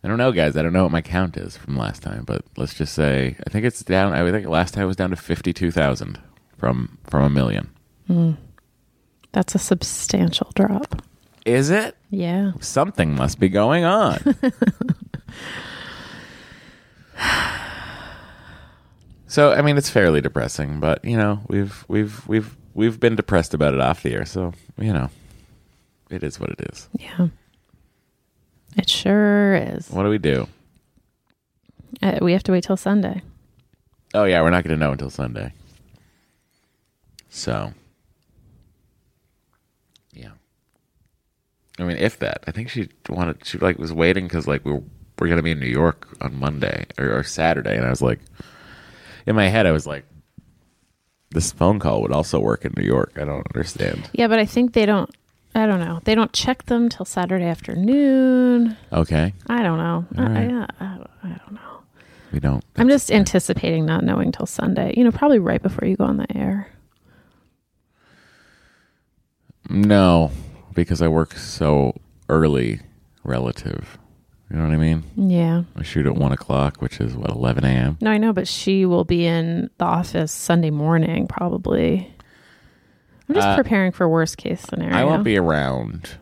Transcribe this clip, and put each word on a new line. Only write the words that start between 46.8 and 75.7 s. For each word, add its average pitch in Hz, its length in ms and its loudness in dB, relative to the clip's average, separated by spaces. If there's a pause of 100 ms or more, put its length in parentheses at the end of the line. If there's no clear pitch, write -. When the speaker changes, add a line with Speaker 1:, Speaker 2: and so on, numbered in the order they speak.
Speaker 1:
or, 64 180 0
or 71 60 -2
Saturday, 73 520 0
and 60 100 0
I 62 40 0
was 64 140 -2
like, 60 160 0 (1040)
in 107 120 0
my 98 100 4
head, 107 180 4
I 85 60 4
was 73 160 0
like, 71 160 -10 (1300)
"This 80 240 -2
phone 98 260 2
call 62 220 0
would 50 100 -2
also 73 300 0
work 55 240 -2
in - 100 -4
New 50 80 -2
York. 53 320 0
I 73 80 -8
don't 71 320 -8
understand." - 560 -4
Speaker 2:
Yeah, 233 160 0
but 220 100 2
I 214 80 2
think 240 280 0
they 220 120 4
don't, 202 240 0 (460)
I 220 100 2
don't 196 140 2
know. 170 240 -6
They 214 100 2
don't 220 200 2
check - 320 -2
them 233 240 2
till 185 160 -8
Saturday 180 400 -2
afternoon. 247 1300 4 (160)
Speaker 1:
Okay. 82 420 2 (140)
Speaker 2:
I 233 160 0
don't 165 140 0
know. 170 280 -2 (120)
Speaker 1:
All 254 80 2
Speaker 2:
I, - 20 0
Speaker 1:
right. 226 240 0 (260)
Speaker 2:
I, - 60 -10
I, 190 140 -10 (260)
I 190 40 -10 (100)
don't - 160 -18
know. - 300 -20 (500)
Speaker 1:
We 71 80 -2
don't. 69 240 0 (100)
Speaker 2:
I'm 240 140 4
just 285 200 4
Speaker 1:
Okay. 220 80 4
Speaker 2:
anticipating 165 680 0
not 160 180 0
knowing - 300 0
till - 120 -6
Sunday. - 520 -2
You 247 80 6
know, 226 80 6
probably 285 260 4
right - 240 0
before 190 240 -2
you 190 80 0
go 202 80 0
on - 140 0
the - 100 -4 (100)
air. 196 300 -4 (3000)
Speaker 1:
No, 92 600 6 (420)
because 85 280 0
I 82 60 4
work 80 300 2
so 73 580 2 (320)
early 69 540 2 (420)
relative. - 760 -6 (540)
You 78 80 -4
know 80 80 0
what 78 60 2
I 78 40 2
mean? 80 260 2 (120)
Speaker 2:
Yeah. 175 480 2 (120)